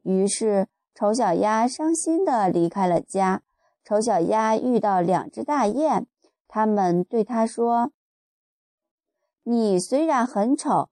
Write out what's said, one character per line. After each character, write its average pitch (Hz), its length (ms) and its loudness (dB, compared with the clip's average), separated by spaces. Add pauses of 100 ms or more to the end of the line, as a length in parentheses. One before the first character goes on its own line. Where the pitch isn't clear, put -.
于 190 260 0
是 196 400 0 (280)
丑 214 180 0
小 208 220 0
鸭 220 320 2
伤 311 260 -2
心 330 320 0
地 220 240 2
离 170 180 2
开 190 200 0
了 170 120 2
家。 190 440 -2 (400)
丑 214 180 0
小 214 180 0
鸭 220 380 0
遇 247 220 0
到 196 220 0
两 170 280 0
只 - 140 -10
大 285 240 0
雁， 233 400 -2 (400)
它 214 180 -2
们 185 380 2
对 226 200 -2
它 226 220 -2
说 233 460 -2 (1500)
：“你 226 340 0
虽 262 260 0
然 269 220 0
很 254 320 -2
丑 180 340 -2